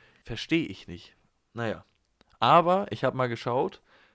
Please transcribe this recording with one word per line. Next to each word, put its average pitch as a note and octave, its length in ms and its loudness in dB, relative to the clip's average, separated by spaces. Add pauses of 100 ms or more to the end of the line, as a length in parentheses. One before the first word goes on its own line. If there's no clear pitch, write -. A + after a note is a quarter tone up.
(240)
versteh D3 420 -2
ich - 220 -12
nicht. - 260 -16 (400)
Naja. G#2+ 300 -6 (540)
Aber F3 520 4
ich - 140 -6
hab B2+ 100 2
mal B2+ 140 -2
geschaut, B2 520 -4 (340)